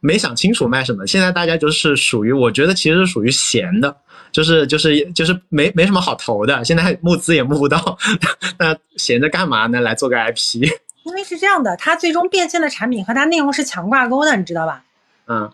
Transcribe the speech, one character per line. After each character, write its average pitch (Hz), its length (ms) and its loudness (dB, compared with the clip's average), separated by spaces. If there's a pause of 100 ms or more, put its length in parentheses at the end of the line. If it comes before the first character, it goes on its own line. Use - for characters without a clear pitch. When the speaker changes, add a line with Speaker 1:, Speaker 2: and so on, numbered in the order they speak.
Speaker 1:
没 156 140 4
想 131 160 -2
清 185 180 2
楚 147 160 0
卖 131 160 0
什 127 80 -2
么， 98 140 -6
现 190 140 0
在 185 100 4
大 175 160 -2
家 165 100 0
就 151 140 0
是 151 260 2
属 110 280 0
于， 117 80 2
我 127 180 4
觉 135 160 2
得 190 80 2
其 160 180 0
实 175 60 4
是 185 80 4
属 117 180 -2
于 123 60 2
闲 104 500 0
的， 139 160 -2 (360)
就 156 100 0
是， 160 240 4
就 151 100 -2
是， 151 360 2
就 170 120 -2
是 180 240 0
没， 151 280 0
没 170 100 4
什 202 60 2
么 185 80 2
好 175 160 -2
投 107 280 -2
的， 123 200 0
现 165 120 2
在 180 240 0
募 170 160 2
资 165 180 0
也 139 80 2
募 139 140 0
不 143 120 2
到， 165 280 0 (300)
<laughs> - 320 -6
那 160 180 0 (200)
闲 120 240 0
着 151 80 2
干 175 200 -2
嘛 113 200 0
呢？ 123 120 0
来 113 140 0
做 131 140 -2
个 120 100 2
I 113 140 -2
P。 - 280 -4 (440)
Speaker 2:
因 339 100 -10
为 392 80 -8
是 349 160 -10
这 381 80 -2
样 370 160 2
的， 190 140 -2
它 320 180 0
最 330 180 -2
终 349 160 0
变 359 220 0
现 339 100 -2
的 302 80 0
产 254 220 -4
品 220 140 -4
和 226 100 -4
它 269 120 2
内 330 120 2
容 285 140 0
是 277 120 -2
强 180 240 -8
挂 254 200 2
钩 269 160 2
的， 294 120 4
你 190 80 -2
知 170 80 -8
道 165 140 -2
吧？ 143 160 -8 (460)
Speaker 1:
嗯。 107 260 -2